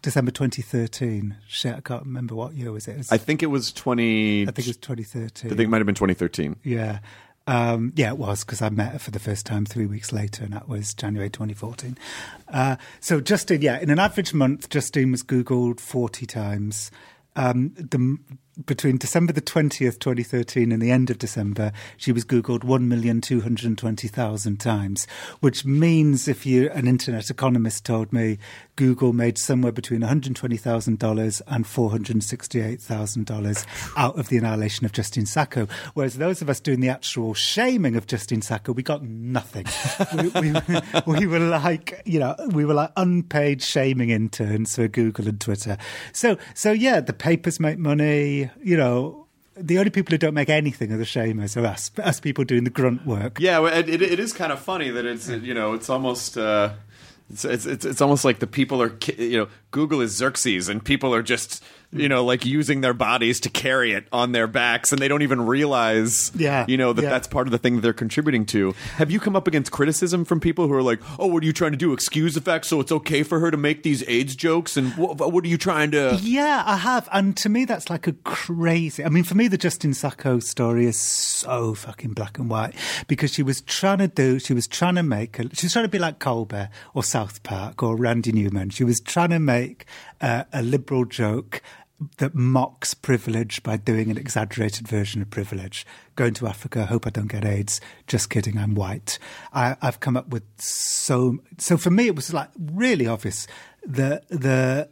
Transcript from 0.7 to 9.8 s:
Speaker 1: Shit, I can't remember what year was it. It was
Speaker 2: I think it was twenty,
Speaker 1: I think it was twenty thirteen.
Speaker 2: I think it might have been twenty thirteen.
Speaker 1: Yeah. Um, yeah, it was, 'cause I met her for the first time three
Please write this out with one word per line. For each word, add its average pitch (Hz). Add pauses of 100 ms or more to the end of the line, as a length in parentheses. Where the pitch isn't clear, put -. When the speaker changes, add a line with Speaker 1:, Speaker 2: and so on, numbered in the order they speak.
Speaker 1:
Shit, -
I 135
can't 123
remember 123
what 123
year 120
was 107
it. 107
It 139
was 123
Speaker 2:
I 117
think 151
it 160
was 135
twenty, 110
Speaker 1:
I 98
think -
it 123
was 120
twenty 120
thirteen. 113
Speaker 2:
I 104
think 113
it -
might 113
have 104
been 101
twenty 95
thirteen. 82
Speaker 1:
Yeah. 110 (480)
Um, 120
yeah, 131
it 127
was, 101
'cause -
I 107
met 107
her 151
for -
the 107
first -
time 104
three 107